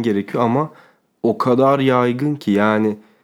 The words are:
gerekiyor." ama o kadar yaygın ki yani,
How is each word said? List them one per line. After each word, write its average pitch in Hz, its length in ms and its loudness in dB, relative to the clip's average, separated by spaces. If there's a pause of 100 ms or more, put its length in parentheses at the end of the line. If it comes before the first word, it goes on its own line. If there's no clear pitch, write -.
gerekiyor." 104 400 -2
ama 131 260 -2 (540)
o 110 140 0
kadar 135 420 2
yaygın 127 560 0
ki 139 160 -4
yani, 107 460 2 (260)